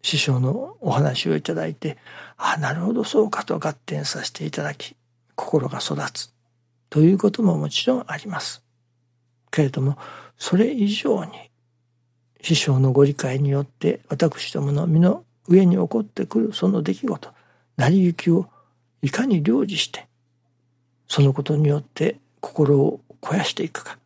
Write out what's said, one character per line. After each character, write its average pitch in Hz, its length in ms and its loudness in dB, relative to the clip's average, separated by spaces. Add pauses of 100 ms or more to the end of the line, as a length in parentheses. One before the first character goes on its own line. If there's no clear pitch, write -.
師 - 160 -2
匠 127 240 0
の 240 400 -2
お 196 100 -2
話 139 380 0
を 156 80 2
い 151 40 -4
た 175 120 -4
だ 160 140 -4
い 160 60 -8
て、 - 240 -8 (380)
「あ、 - 220 -2
な 143 160 -4
る 165 80 -4
ほ 196 100 -2
ど、 233 140 -2
そ - 160 0
う 214 100 0
か」 - 160 -8
と 156 180 -4
合 151 80 -2
点 147 300 -8
さ - 220 -8
せ - 80 -8
て 156 120 -10
い 151 60 -6
た - 100 -8
だ - 120 -6
き、 - 240 -18 (380)
心 - 340 -2
が - 100 -8
育 - 160 -6 (160)
つ - 220 -12 (560)
と 151 100 0
い 170 140 8
う 196 40 2
こ 202 140 2
と 226 120 -4
も 175 140 4
も 147 120 -4
ち - 180 -2
ろ 254 120 2
ん 240 80 -8
あ - 100 -10
り 208 100 -12
ま 170 140 -8
す。 - 200 -10 (920)
け 151 120 2
れ 135 60 2
ど 135 120 -4
も、 139 160 0 (400)
そ - 200 0
れ 233 160 2
以 208 160 0
上 208 340 -2
に、 - 260 -16 (920)
師 165 160 2
匠 131 240 2
の 135 100 4
ご 139 140 6
理 143 100 0
解 135 240 -4
に 139 120 0
よ 139 100 0
っ 139 40 -4
て、 - 440 -2
私 - 420 -2
ど - 100 -4
も 143 120 -2
の 151 120 0
身 165 140 4
の 214 240 4 (240)
上 185 180 8
に 180 120 4
起 180 100 2
こ 226 140 -2
っ - 20 -4
て - 220 -6
く - 140 -2
る 220 140 0
そ 175 140 -2
の 185 160 0
出 185 100 -2
来 247 140 -6
事、 - 260 -6 (480)
成 127 80 4
り 185 140 6
行 175 200 0
き 175 60 2
を 175 180 2 (540)
い 139 80 0
か 247 160 -2
に 196 160 2
領 226 240 2
事 185 120 -6
し - 100 -2
て、 - 200 -14 (1000)
そ - 160 2
の 135 100 6
こ 143 80 -2
と 151 140 -2
に 151 120 2
よ 147 120 2
っ - 20 -8
て - 380 -4 (200)
心 143 400 2
を - 220 0 (200)
肥 170 180 -4
や 151 40 -2
し - 120 -4
て - 80 -4
い - 60 -6
く - 140 -14
か。 - 220 -16